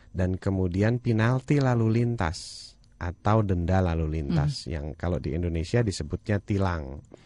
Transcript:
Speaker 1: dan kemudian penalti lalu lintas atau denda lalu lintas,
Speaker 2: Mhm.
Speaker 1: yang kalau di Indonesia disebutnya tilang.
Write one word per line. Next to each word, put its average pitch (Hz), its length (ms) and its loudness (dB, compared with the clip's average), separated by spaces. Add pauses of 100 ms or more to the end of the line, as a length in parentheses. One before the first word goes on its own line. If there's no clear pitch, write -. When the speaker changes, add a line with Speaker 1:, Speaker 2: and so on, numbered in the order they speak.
(140)
Speaker 1:
dan 92 240 0
kemudian 98 640 0
penalti 120 560 2
lalu 120 320 4
lintas 113 800 -2 (240)
atau 104 480 0
denda 92 400 2
lalu 80 400 0
lintas, 73 420 -2
Speaker 2:
Mhm. 65 60 -8
Speaker 1:
yang 73 240 -6
kalau 87 240 -2
di 69 160 -4
Indonesia 82 480 0
disebutnya 95 560 -2
tilang. 85 640 -2 (240)